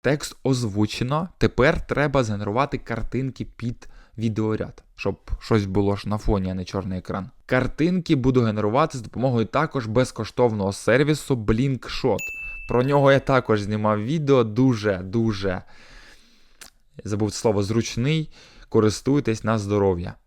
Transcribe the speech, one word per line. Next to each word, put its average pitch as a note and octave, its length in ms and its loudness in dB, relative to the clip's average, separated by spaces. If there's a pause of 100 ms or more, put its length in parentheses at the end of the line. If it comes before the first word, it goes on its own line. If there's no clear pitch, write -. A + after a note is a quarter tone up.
Текст - 400 -2
озвучено, B2 840 0 (100)
тепер C#3 480 2
треба C3+ 380 0
згенерувати G#2+ 540 -2
картинки A#2+ 680 -6
під - 440 -10 (300)
відеоряд, G#2+ 640 -2 (120)
щоб - 340 -6 (100)
щось G#2 260 2
було G2+ 300 2
ж - 120 -8
на G#2 100 -2
фоні, F#2+ 320 0
а F#2 40 -4
не F#2 100 -6
чорний F#2 340 -6
екран. F#2+ 320 -8 (160)
Картинки D#3 720 0
буду B2+ 260 4
генерувати A2 560 0
з - 20 -8
допомогою A2+ 460 0
також C#3 400 -2
безкоштовного A2 840 0
сервісу C#3 640 2
Blinkshot. A#2 840 0 (500)
Про A#2+ 140 2
нього C#3 300 4
я C3 80 6
також B2 400 2
знімав G#2+ 440 0
відео, C#3 400 4
дуже-дуже, G#2 1160 0 (1400)
забув G#2 280 -2
слово, G#2 300 0
зручний, A#2 680 -2 (380)
користуйтесь A2 760 0
на A2 140 0
здоров'я. G2+ 560 -2 (120)